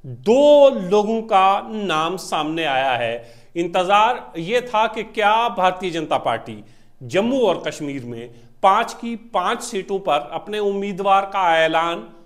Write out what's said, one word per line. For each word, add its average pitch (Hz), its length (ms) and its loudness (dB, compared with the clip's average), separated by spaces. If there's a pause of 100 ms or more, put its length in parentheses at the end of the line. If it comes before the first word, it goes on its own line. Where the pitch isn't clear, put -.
दो 277 640 6 (120)
लोगों 208 420 0
का 208 500 2
नाम 175 440 -2
सामने 160 480 -4
आया 135 280 0
है। 117 180 -2 (440)
इंतजार 185 840 0
ये 214 240 -2
था 220 240 -2
कि 220 180 -8
क्या 208 280 0 (160)
भारतीय 185 420 -2
जनता 156 280 -4
पार्टी 113 380 -6 (440)
जम्मू 214 400 -2
और 165 260 0
कश्मीर 139 380 -8
में 120 240 -14 (340)
पांच 208 300 4
की 233 220 -10 (180)
पांच 208 300 -2
सीटों 196 360 -6
पर 151 340 -2
अपने 208 280 -8
उम्मीदवार 196 640 0
का 190 320 0
ऐलान 165 500 0 (180)